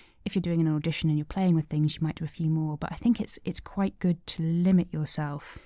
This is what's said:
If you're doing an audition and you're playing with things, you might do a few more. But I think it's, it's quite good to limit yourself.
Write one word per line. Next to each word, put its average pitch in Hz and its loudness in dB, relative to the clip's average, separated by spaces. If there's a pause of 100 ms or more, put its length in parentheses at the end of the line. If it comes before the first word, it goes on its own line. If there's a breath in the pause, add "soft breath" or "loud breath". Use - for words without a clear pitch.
(240 loud breath)
If - -8
you're 185 2
doing 170 0
an 160 2
audition 156 -2
and 151 2
you're 147 -2
playing 185 2
with 156 0
things, 151 0
you - -16
might 156 -2
do - -8
a 156 -6
few 160 -4
more. 156 0
But - -8
I 165 -8
think 233 2
it's, - 0
it's 185 -4
quite - -4
good 175 0
to - -6
limit 175 4
yourself. 151 -6